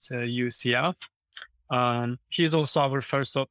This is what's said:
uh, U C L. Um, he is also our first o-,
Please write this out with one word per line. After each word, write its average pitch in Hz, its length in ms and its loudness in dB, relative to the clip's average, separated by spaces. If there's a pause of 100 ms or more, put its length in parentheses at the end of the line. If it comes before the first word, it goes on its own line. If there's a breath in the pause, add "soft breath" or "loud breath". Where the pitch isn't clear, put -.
(140)
uh, 120 60 -4
U 120 300 -2
C 120 260 0
L. 160 200 0 (760 loud breath)
Um, 120 500 0 (100)
he 170 160 2
is 156 80 2
also 156 260 2
our 139 220 2
first 139 340 -2
o-, 135 160 0